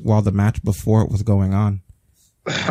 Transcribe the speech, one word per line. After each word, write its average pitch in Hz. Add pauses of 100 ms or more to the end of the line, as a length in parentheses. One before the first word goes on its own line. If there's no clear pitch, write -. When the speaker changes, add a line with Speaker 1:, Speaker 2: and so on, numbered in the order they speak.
Speaker 1:
while 107
the 101
match 101
before 107
it -
was 101
going 98
on. 101 (320)
Speaker 2:
<laughs> -
I -
Speaker 1:
That's -